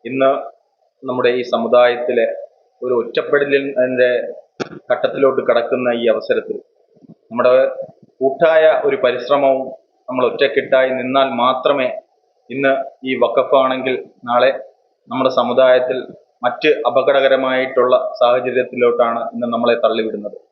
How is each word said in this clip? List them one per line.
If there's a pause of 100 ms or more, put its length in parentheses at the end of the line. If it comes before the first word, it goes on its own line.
ഇന്ന് (760)
നമ്മുടെ
ഈ
സമുദായത്തിലെ (560)
ഒരു
ഒറ്റപ്പെടലിന്റെ (840)
ഘട്ടത്തിലോട്ട്
കടക്കുന്ന
ഈ (100)
അവസരത്തിൽ (720)
നമ്മുടെ (680)
കൂട്ടായ
ഒരു
പരിശ്രമവും (460)
നമ്മൾ
ഒറ്റക്കെട്ടായി
നിന്നാൽ (140)
മാത്രമേ (640)
ഇന്ന് (340)
ഈ (100)
വഖഫാണെങ്കിൽ (300)
നാളെ (580)
നമ്മുടെ
സമുദായത്തിൽ (460)
മറ്റ് (180)
അപകടകരമായിട്ടുള്ള (240)
സാഹചര്യത്തിലോട്ടാണ് (140)
ഇന്ന്
നമ്മളെ
തള്ളിവിടുന്നത്. (140)